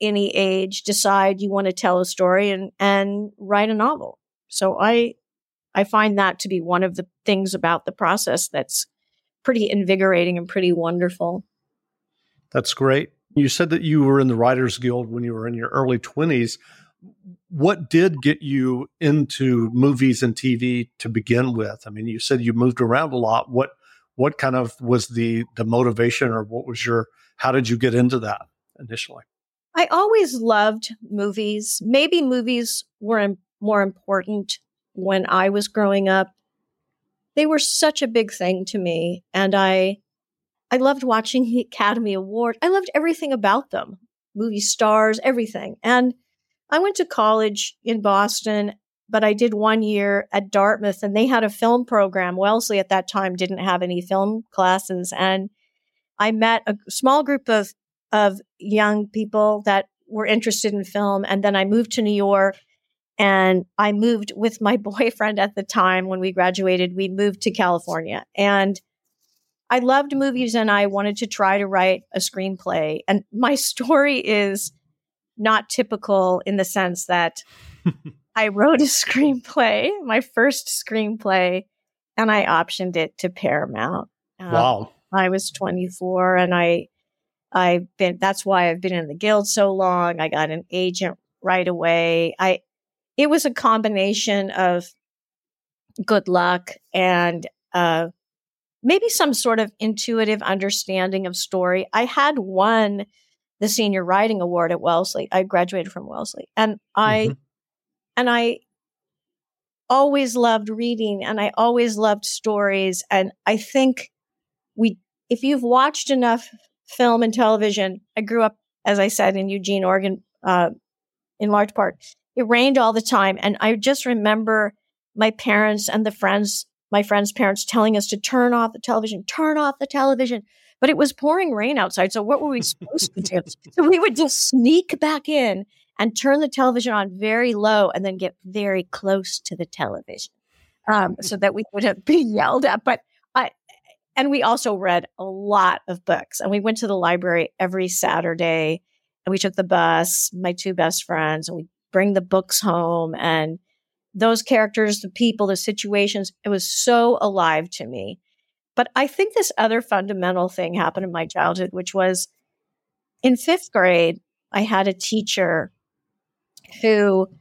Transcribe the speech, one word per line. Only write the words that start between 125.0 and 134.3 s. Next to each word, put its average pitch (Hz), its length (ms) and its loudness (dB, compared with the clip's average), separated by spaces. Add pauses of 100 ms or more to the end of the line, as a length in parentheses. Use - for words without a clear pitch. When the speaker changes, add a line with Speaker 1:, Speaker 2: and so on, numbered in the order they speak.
Speaker 1:
my 220 160 2
parents 214 580 0
and 214 160 0
the 214 60 -2
friends, 202 540 -2 (260)
my 208 120 2
friends' 202 280 0
parents 202 340 0
telling 220 320 2
us 202 100 -2
to 208 120 -4
turn 247 340 0
off 226 200 0
the 226 60 -16
television, 214 460 -2
turn 311 320 -2
off 285 220 -2
the 277 80 -6
television. 254 560 0 (380)
But 254 80 4
it - 80 2
was 277 160 2
pouring 311 400 0
rain 233 240 -2
outside. 190 340 0
So 220 120 -4
what 262 180 0
were 294 80 -2
we 262 120 -2
supposed - 540 -6
to 190 60 -6
do? 180 200 -2 (160)
Speaker 2:
<laughs> - 160 -20
Speaker 1:
So 302 140 4
we 349 120 6
would 339 160 2
just 285 340 0